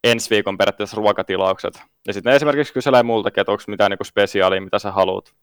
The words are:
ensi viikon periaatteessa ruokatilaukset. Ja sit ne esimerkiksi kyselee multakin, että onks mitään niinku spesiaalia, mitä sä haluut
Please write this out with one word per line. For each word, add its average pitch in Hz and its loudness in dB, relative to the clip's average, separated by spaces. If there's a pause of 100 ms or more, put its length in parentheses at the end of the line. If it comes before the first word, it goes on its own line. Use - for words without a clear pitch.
ensi 117 2
viikon 101 0
periaatteessa 101 -4
ruokatilaukset. 95 -2 (260)
Ja 101 -6
sit 98 -8
ne 131 4
esimerkiksi 143 0
kyselee 127 2
multakin, 113 -2
että 98 -2
onks - -4
mitään 101 0
niinku 98 -6
spesiaalia, 95 0
mitä 98 -4
sä 101 -6
haluut 95 -2